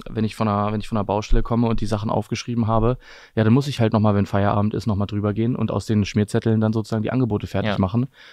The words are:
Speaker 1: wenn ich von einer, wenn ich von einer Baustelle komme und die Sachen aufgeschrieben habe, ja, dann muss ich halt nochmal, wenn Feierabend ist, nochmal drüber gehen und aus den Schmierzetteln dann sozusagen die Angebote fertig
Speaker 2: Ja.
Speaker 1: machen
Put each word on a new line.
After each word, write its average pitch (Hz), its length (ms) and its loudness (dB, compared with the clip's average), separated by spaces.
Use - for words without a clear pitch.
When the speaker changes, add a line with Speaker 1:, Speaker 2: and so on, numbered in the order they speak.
Speaker 1:
wenn 113 160 -2
ich 104 120 -4
von 110 120 -2
einer, 104 240 0
wenn 107 80 -4
ich 101 80 -8
von 113 80 -4
einer 101 80 0
Baustelle 107 380 2
komme 117 260 2
und 113 140 0
die 107 40 -2
Sachen 107 220 -2
aufgeschrieben 113 580 -2
habe, 113 300 2
ja, 110 100 2
dann 110 80 6
muss 139 160 4
ich 135 100 -4
halt 110 140 2
nochmal, 107 220 4
wenn 101 100 2
Feierabend 104 480 0
ist, 101 140 -6
nochmal 101 200 0
drüber 104 280 -2
gehen 113 200 -2
und 110 160 -2
aus - 140 -4
den 104 220 2
Schmierzetteln 110 560 0
dann 110 100 2
sozusagen 110 300 -2
die - 100 -4
Angebote 113 340 0
fertig 98 260 -2
Speaker 2:
Ja. - 60 0
Speaker 1:
machen 113 280 0